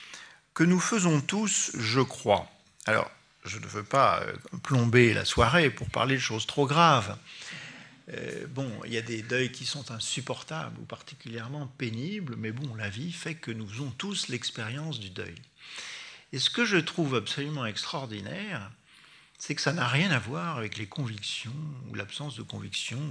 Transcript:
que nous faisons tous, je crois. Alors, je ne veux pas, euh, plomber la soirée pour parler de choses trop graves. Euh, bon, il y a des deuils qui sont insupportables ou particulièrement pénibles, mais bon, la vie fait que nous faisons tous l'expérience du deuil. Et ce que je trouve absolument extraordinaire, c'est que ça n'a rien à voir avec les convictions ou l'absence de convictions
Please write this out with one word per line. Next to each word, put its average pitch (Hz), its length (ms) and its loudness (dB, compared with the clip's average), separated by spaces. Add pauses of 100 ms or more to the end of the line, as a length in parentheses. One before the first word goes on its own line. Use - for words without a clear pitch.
(540)
que 160 100 4
nous 180 160 8
faisons 175 400 4
tous, 202 600 0
je 113 200 2
crois. 104 480 4 (380)
Alors, 107 240 4 (340)
je 104 140 -6
ne 107 80 -10
veux 101 180 -6
pas, 110 360 6
euh, 52 160 -4 (260)
plomber 120 540 8
la 101 100 0
soirée 127 460 6
pour - 180 -6
parler 131 260 2
de 131 60 0
choses 113 240 -2
trop 143 220 2
graves. 139 500 6 (960)
Euh, - 360 -8
bon, 131 220 -6 (140)
il - 80 -8
y 117 40 0
a 117 40 -2
des 113 220 -6
deuils 123 280 0
qui - 140 -10
sont 139 240 -6
insupportables 123 880 -6
ou 113 60 -12
particulièrement 123 800 -10 (140)
pénibles, 135 580 -6
mais 110 140 -4
bon, 123 240 -6
la 107 140 -6
vie 131 220 -6
fait 165 240 -8
que - 140 -10
nous 113 180 -6
faisons 123 300 -8
tous 190 300 -4
l'expérience 127 720 -6
du 98 100 -10
deuil. 92 320 -10 (920)
Et 139 40 -4
ce - 140 2
que 240 140 2
je 202 120 6
trouve 156 380 2
absolument 143 500 -2
extraordinaire, 113 1040 -6 (720)
c'est - 140 -4
que - 60 -4
ça 139 100 4
n'a 135 160 2
rien 156 240 4
à 127 80 6
voir 151 380 -4
avec 107 200 -4
les 113 80 -6
convictions 113 720 -6 (320)
ou - 80 -8
l'absence 107 400 -8
de 110 60 -10
convictions 107 680 -6